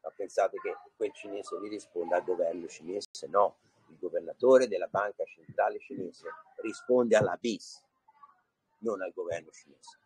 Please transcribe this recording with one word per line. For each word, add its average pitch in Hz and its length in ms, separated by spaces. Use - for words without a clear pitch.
Ma - 140
pensate 98 460
che 90 120
quel 104 160
cinese 101 480
lì 104 80
risponda 87 500
al 87 60
governo 85 440
cinese? 85 600
No, 98 300
il - 80
governatore 90 720
della 90 200
banca 98 380
centrale 104 540
cinese - 460
risponde 113 560
alla 92 180
bis, - 480
non 107 220
al 90 120
governo 85 380
cinese. - 540